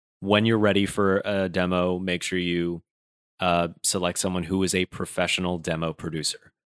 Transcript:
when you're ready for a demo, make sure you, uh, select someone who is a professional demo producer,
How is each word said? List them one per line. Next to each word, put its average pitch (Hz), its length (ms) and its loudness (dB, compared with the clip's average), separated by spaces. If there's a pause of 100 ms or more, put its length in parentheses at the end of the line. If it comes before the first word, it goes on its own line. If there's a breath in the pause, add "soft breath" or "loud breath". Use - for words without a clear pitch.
(200)
when 104 260 4
you're 113 120 4
ready 101 280 4
for 98 380 2
a 98 240 0
demo, 90 520 0
make 90 240 -4
sure 92 160 -2
you, 87 420 -2 (580)
uh, 87 280 2 (160)
select 90 340 0
someone 92 260 -2
who 95 200 -2
is 90 100 -2
a 92 120 0
professional 90 720 -4
demo 80 360 -4
producer, - 580 -8 (160)